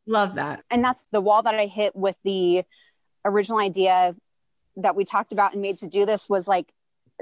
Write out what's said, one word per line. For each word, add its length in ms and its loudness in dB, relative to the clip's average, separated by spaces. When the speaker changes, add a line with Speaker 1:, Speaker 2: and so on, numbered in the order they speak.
Speaker 1:
love 300 0
that. 340 -6
Speaker 2:
And 140 2
that's 280 -2
the 100 2
wall 220 4
that 120 0
I 100 2
hit 300 -2
with 280 -2
the 400 2
original 320 0
idea 580 2
that 180 0
we 100 0
talked 260 -4
about 220 0
and 80 -6
made 180 -4
to 80 -12
do 180 0
this 240 -2
was, 180 0
like, 240 0